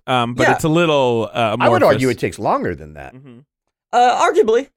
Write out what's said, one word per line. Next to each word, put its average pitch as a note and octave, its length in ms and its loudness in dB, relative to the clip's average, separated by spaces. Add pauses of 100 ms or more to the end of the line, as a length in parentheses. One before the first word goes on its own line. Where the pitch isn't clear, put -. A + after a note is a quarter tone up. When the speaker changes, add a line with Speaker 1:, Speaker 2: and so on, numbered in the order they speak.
Speaker 1:
um, A#2+ 260 -2
but B2+ 120 -2
Speaker 2:
Yeah. - 100 2
Speaker 1:
it's B2 100 -6
a D#3+ 60 0
little, C#3+ 640 0
uh, A2+ 260 -2
Speaker 3:
I - 80 2
would - 140 2
argue C3+ 260 2
Speaker 1:
amorphous. A#2 80 -2
Speaker 3:
it - 20 -14
takes - 200 -6
longer D3 360 -4
than D2+ 200 -18
that. C#2 200 -18
Speaker 1:
Mm-hmm. B2+ 260 -20 (520)
Speaker 2:
Uh, B3 340 2
arguably. C4+ 500 2